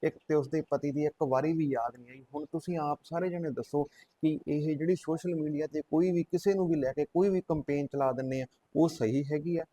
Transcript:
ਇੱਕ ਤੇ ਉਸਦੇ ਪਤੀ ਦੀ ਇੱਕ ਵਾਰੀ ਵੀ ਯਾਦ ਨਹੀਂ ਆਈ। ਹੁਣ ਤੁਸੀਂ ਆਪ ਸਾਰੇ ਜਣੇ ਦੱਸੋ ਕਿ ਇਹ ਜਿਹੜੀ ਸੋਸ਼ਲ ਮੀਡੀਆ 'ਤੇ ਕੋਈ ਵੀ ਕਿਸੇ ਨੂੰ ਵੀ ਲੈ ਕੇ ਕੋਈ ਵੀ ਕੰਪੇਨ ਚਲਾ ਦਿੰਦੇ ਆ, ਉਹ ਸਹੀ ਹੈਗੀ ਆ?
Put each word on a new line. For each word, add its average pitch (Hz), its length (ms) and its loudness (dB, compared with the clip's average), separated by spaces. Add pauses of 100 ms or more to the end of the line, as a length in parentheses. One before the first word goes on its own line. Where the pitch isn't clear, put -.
ਇੱਕ 156 120 -2 (140)
ਤੇ 156 60 0
ਉਸਦੇ 147 260 2
ਪਤੀ 147 300 -2
ਦੀ 147 140 0
ਇੱਕ 151 240 0
ਵਾਰੀ 135 240 2
ਵੀ 160 160 2
ਯਾਦ 123 280 -2
ਨਹੀਂ 123 140 -20
ਆਈ। 131 140 -18 (100)
ਹੁਣ 147 100 -6
ਤੁਸੀਂ 165 340 -6
ਆਪ 147 260 -2
ਸਾਰੇ 180 260 -4
ਜਣੇ 170 200 -4
ਦੱਸੋ 147 340 -2
ਕਿ - 540 -2 (100)
ਇਹ 147 280 0
ਜਿਹੜੀ 165 200 2
ਸੋਸ਼ਲ 165 380 -4
ਮੀਡੀਆ 151 320 -2
'ਤੇ 151 140 -6
ਕੋਈ 165 300 2
ਵੀ 175 120 2
ਕਿਸੇ 185 320 0
ਨੂੰ 190 140 2
ਵੀ 165 60 4
ਲੈ 131 180 0
ਕੇ 147 120 0
ਕੋਈ 185 240 2
ਵੀ 190 120 2
ਕੰਪੇਨ 143 460 -2
ਚਲਾ 135 260 0
ਦਿੰਦੇ 131 300 -4
ਆ, 127 40 -6 (300)
ਉਹ 165 120 6
ਸਹੀ 135 440 0
ਹੈਗੀ 156 240 -2
ਆ? 160 160 -2